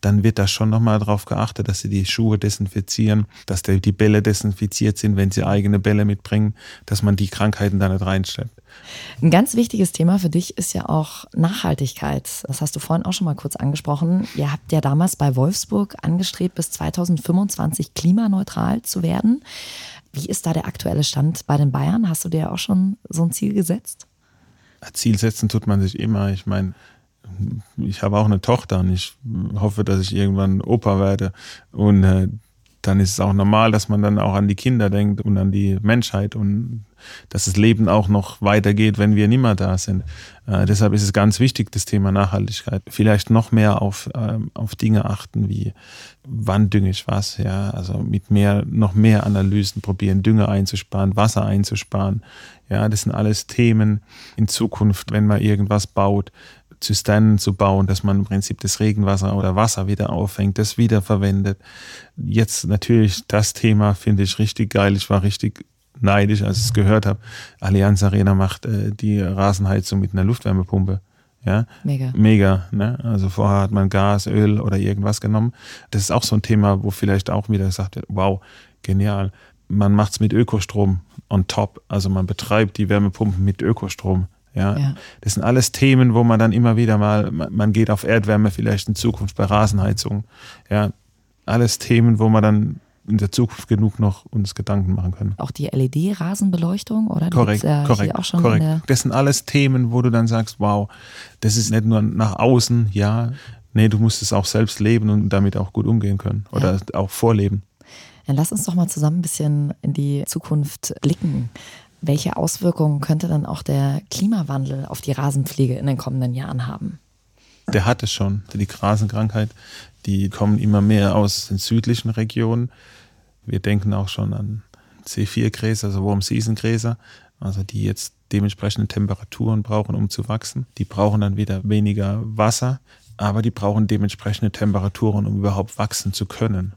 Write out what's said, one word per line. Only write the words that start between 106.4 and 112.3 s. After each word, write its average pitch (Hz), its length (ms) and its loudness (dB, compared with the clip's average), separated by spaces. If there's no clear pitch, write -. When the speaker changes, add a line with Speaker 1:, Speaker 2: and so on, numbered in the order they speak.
Speaker 1:
oder 95 240 0
Speaker 2:
Ja. 98 60 -2
Speaker 1:
auch 98 120 -2
vorleben. 101 520 0
Speaker 2:
Dann 139 100 0
lass 160 160 0
uns 214 120 -4
doch 175 100 -6
mal 175 140 2
zusammen 151 320 0
ein - 20 -2
bisschen 147 580 -2
in 143 140 -4
die 143 320 -2
Zukunft - 720 -4
blicken. 139 480 -2
Welche 160 340 -2